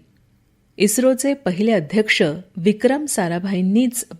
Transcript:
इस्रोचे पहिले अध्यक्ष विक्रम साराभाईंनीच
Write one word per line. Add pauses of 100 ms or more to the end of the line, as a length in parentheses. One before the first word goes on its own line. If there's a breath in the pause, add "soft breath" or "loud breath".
(760)
इस्रोचे
पहिले
अध्यक्ष (340)
विक्रम
साराभाईंनीच (160)